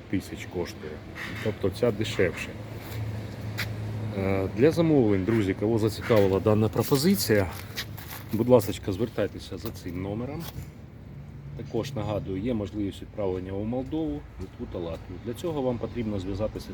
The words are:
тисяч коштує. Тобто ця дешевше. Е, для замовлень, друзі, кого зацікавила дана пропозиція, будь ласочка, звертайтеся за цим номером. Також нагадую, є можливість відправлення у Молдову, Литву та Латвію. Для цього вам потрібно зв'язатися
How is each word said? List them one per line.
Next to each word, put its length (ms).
тисяч 440
коштує. 400
Тобто 260
ця 220
дешевше. 580
Е, 400
для 140
замовлень, 540
друзі, 280
кого 260
зацікавила 600
дана 300
пропозиція, 800
будь 160
ласочка, 420
звертайтеся 680
за 120
цим 320
номером. 420
Також 360
нагадую, 480
є 120
можливість 480
відправлення 500
у 120
Молдову, 580
Литву 300
та 60
Латвію. 480
Для 80
цього 280
вам 160
потрібно 420
зв'язатися 540